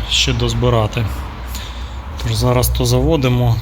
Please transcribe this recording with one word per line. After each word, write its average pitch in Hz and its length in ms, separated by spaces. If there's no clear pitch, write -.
ще - 220
дозбирати. 117 720
Тож 117 100
зараз 123 360
то 127 160
заводимо, 123 760